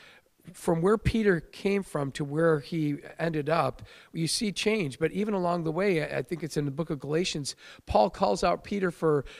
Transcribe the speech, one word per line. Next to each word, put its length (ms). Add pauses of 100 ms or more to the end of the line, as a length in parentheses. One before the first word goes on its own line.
(540)
from 300
where 120
Peter 440
came 420
from 300
to 120
where 360
he 380 (200)
ended 320
up, 320 (320)
you 140
see 240
change. 480
But 120
even 220
along 300
the 80
way, 320
I, 160
I 20
think 220
it's 120
in 100
the 60
book 200
of 80
Galatians, 560 (320)
Paul 240
calls 320
out 200
Peter 280
for, 340 (140)